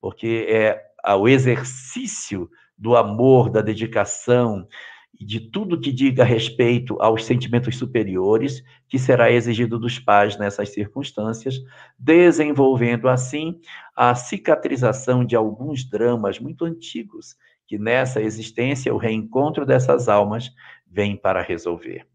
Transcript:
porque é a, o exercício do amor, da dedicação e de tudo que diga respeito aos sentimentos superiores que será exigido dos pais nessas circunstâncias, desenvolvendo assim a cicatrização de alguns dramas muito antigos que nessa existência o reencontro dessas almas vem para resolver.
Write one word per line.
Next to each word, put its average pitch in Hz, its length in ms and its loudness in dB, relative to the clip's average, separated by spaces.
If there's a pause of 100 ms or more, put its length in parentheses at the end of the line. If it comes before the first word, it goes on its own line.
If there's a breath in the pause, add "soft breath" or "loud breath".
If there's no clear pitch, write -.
porque 113 480 -6
é 107 320 2 (200)
a, 101 140 2
o 101 140 4
exercício 127 1200 -2 (280 soft breath)
do 117 200 2
amor, 113 520 4
da 107 120 0
dedicação 110 1040 -2 (500 loud breath)
e 101 80 -16
de 107 140 -6
tudo 185 400 -6
que 135 140 -4
diga 127 320 2
respeito 120 760 0
aos 113 220 2
sentimentos 123 540 -2
superiores 107 840 -2 (280 soft breath)
que 135 100 -2
será 120 320 4
exigido 117 480 0
dos 117 180 -6
pais 104 400 2
nessas 104 320 -4
circunstâncias, 113 840 -8 (420 loud breath)
desenvolvendo 135 1080 4
assim 147 520 -2 (360 loud breath)
a 123 180 4
cicatrização 127 1120 0
de 117 140 0
alguns 127 480 -4
dramas 113 520 -2
muito 151 280 -10
antigos - 720 -12 (300)
que 107 100 -10
nessa 117 440 0
existência 117 720 -4
o 110 40 -2
reencontro 127 680 -2
dessas 131 420 2
almas 104 420 2 (400 loud breath)
vem 101 280 -2
para 92 240 -2
resolver. 85 720 -8